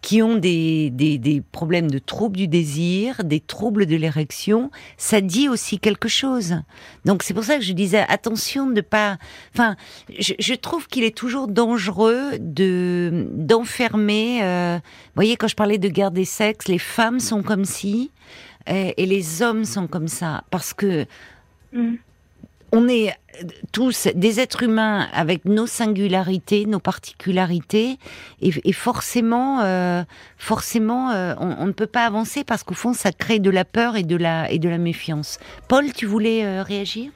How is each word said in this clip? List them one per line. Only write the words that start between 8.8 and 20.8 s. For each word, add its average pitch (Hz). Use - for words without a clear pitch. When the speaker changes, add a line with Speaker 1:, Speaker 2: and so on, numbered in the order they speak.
Speaker 1:
pas, 208
enfin, 226
je, 196
je 247
trouve -
qu'il 247
est 220
toujours 254
dangereux 226
de, 175
d'enfermer, 220
euh... 175
Vous -
voyez, 220
quand 220
je -
parlais 214
de 190
guerre 190
des 185
sexes, 214
les 185
femmes 233
sont 208
comme 196
ci, 214
euh, 190
et 185
les 180
hommes 226
sont 190
comme 165
ça, 156
parce -
que 175